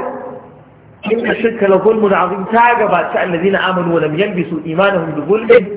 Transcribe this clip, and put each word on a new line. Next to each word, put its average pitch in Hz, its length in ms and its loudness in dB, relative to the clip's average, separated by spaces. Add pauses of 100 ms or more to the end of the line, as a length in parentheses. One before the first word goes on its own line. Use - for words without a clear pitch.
(1120)
"إن 233 140 -2
الشرك - 380 -2
لظلم 196 500 2
عظيم" 185 400 0
ta 233 240 4
gabaci 185 400 0
"الذين 180 380 -2
آمنوا 175 400 -2
ولم 156 240 0
يلبسوا 180 460 -2
إيمانهم 165 460 0
بظلم"، 190 540 2 (120)